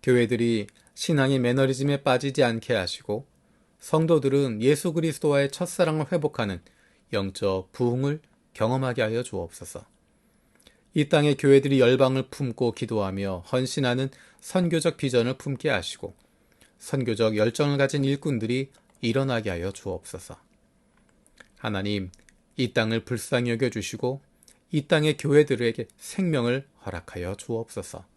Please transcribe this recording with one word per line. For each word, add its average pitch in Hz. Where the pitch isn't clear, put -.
교회들이 117
신앙의 139
매너리즘에 135
빠지지 135
않게 117
하시고 104
성도들은 143
예수 147
그리스도와의 147
첫사랑을 160
회복하는 120
영적 95
부흥을 131
경험하게 123
하여 113
주옵소서. -
이 143
땅의 147
교회들이 139
열방을 131
품고 123
기도하며 98
헌신하는 131
선교적 170
비전을 127
품게 143
하시고 -
선교적 113
열정을 139
가진 139
일꾼들이 131
일어나게 117
하여 90
주옵소서. -
하나님, 101
이 123
땅을 113
불쌍히 120
여겨주시고 123
이 147
땅의 151
교회들에게 131
생명을 135
허락하여 90
주옵소서. -